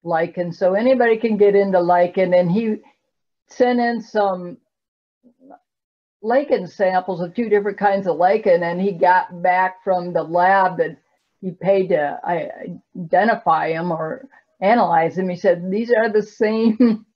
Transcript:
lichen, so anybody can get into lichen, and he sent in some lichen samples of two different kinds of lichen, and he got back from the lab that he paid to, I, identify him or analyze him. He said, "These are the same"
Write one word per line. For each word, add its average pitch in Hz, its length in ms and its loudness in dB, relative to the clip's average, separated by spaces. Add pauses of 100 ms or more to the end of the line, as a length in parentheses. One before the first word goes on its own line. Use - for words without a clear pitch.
lichen, 170 480 -4
so 185 240 0
anybody 233 420 2
can 220 200 -2
get 202 180 4
into 196 240 4
lichen, 175 540 2
and 180 180 4
he 214 260 -2 (720)
sent 247 320 0
in 233 220 -2
some 185 560 -4 (1600)
lichen 240 460 -2
samples 185 540 -2
of 170 120 -8
two 233 160 -4
different 202 300 0
kinds 196 280 0
of 156 100 -2
lichen, 185 460 2
and 175 160 -4
he 196 120 -2
got 180 500 0
back 185 420 0
from 180 300 -2
the 165 100 -2
lab 180 540 2
that 151 200 -4 (440)
he 185 100 -8
paid 190 380 0
to, 147 340 -2
I, 170 260 -4 (500)
identify 170 720 0
him 170 200 -4
or 160 360 -8 (340)
analyze 170 560 2
him. 190 120 -2
He 175 60 -6
said, 175 340 0
"These 226 220 -4
are 220 180 2
the 208 140 0
same" 220 800 0 (100)